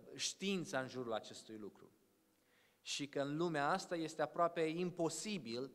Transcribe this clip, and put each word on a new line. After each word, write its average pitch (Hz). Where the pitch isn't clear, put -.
știința 160
în 127
jurul 120
acestui 110
lucru. -
Și -
că 143
în 143
lumea 156
asta 185
este 156
aproape 170
imposibil 160